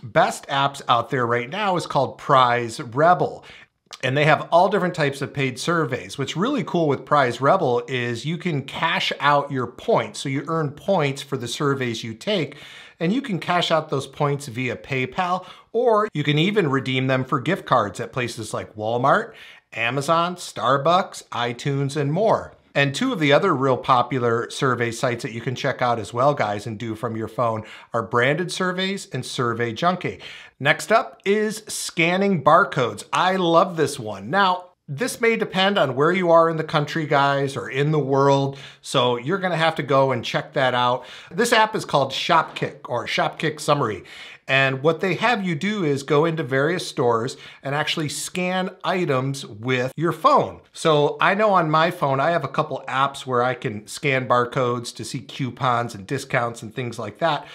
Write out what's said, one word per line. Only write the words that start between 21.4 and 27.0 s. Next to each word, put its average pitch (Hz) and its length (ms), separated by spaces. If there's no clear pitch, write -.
and 143 160
more. 180 400
And 139 160
two 262 200
of 196 80
the 143 120
other 165 220
real 131 220
popular 120 760
survey 120 400
sites 120 320
that 123 100
you 117 80
can 123 140
check 123 260
out 120 200
as 101 120
well, 135 220
guys, 104 320
and 110 100
do 110 200
from 110 200